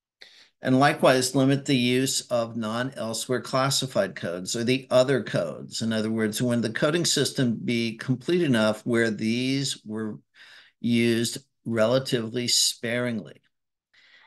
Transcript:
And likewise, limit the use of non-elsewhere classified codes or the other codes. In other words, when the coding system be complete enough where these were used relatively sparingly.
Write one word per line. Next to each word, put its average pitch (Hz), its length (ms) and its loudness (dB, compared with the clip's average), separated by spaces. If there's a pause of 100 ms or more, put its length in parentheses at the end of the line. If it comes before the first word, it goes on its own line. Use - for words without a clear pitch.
(600)
And 127 160 2
likewise, 131 580 4
limit 135 300 2
the 143 120 2
use 127 540 0
of 117 260 -2
non-elsewhere 117 840 -4
classified 131 760 0
codes 92 400 -6
or 117 80 -2
the 127 240 0
other 127 340 4
codes. 73 580 -4
In 113 120 -2
other 110 180 -2
words, 110 300 -2
when 120 180 2
the 117 100 -2
coding 156 360 0
system 127 580 0
be 117 320 -2
complete 135 460 -2
enough 110 440 2
where 117 240 2
these 123 760 -2
were 107 340 -8 (600)
used 117 560 2 (260)
relatively 120 840 0
sparingly. 120 920 -2 (840)